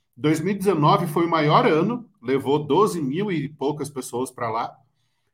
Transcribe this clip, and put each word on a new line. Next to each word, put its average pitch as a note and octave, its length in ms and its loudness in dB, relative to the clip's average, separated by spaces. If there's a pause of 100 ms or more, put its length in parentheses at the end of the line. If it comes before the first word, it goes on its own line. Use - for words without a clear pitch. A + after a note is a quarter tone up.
(180)
Dois D3+ 240 0
mil F#3+ 120 -2
e G3 40 -6
dezenove F#3 500 2
foi E3+ 180 0
o E3+ 60 -2
maior D#3 340 4
ano, G3 440 0 (120)
levou C3 380 0
doze E3+ 420 2
mil E3 300 -4
e D3 160 -4
poucas D3 420 -6
pessoas B2+ 400 -8
pra A#2 220 -8
lá. A2+ 240 -6 (580)